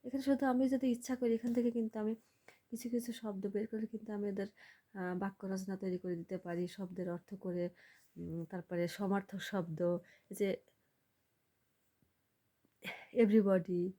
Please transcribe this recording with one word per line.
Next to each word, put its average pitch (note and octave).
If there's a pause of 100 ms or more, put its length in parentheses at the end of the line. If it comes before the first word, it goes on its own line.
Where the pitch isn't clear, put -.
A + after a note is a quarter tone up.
এখানে C4+
শুধু C#4
আমি B3+
যদি C4
ইচ্ছা A#3+
করি, A#3+
এখান A#3+
থেকে A#3+
কিন্তু A3+
আমি G#3+ (540)
কিছু A#3
কিছু A#3+
শব্দ G#3
বের G#3
করে A3
কিন্তু G#3+
আমি G3+
ওদের, G3 (460)
আহ, F3+
বাক্য F#3+
রচনা F#3+
তৈরি F#3
করে F3+
দিতে E3+
পারি, F3
শব্দের F3+
অর্থ F3
করে, F3 (520)
উম, E3+
তারপরে F3
সমার্থক G3
শব্দ, E3+ (480)
এই -
যে G3+ (2500)
everybody G3 (160)